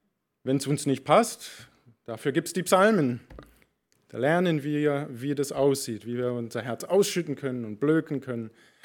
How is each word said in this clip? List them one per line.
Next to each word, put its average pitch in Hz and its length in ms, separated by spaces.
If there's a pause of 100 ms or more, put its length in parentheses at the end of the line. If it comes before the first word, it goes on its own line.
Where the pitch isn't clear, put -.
(440)
wenn 135 140
es 135 100
uns 143 180
nicht 135 180
passt. - 640 (360)
Dafür 117 260
gibt's 156 220
die 185 100
Psalmen. 185 560 (880)
Da 120 100
lernen 160 460
wir, 147 480
wie 135 240
das 139 160
aussieht, 135 540
wie 120 100
wir 123 160
unser 120 300
Herz 117 240
ausschütten 175 500
können 127 300
und 104 160
blöken 156 400
können. 117 300 (340)